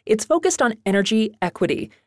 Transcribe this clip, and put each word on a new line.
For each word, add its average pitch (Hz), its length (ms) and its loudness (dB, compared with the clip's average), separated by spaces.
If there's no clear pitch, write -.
It's 214 180 0
focused 330 380 0
on 233 100 0
energy 214 560 0
equity, - 480 -4